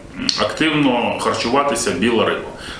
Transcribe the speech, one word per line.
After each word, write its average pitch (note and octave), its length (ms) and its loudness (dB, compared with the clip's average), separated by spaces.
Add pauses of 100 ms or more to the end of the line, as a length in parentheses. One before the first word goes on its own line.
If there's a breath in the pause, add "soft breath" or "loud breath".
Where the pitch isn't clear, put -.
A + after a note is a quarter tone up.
(420)
активно C#3 760 2
харчуватися A#2+ 680 0
біла G#2 340 2
риба. - 240 -2 (320 loud breath)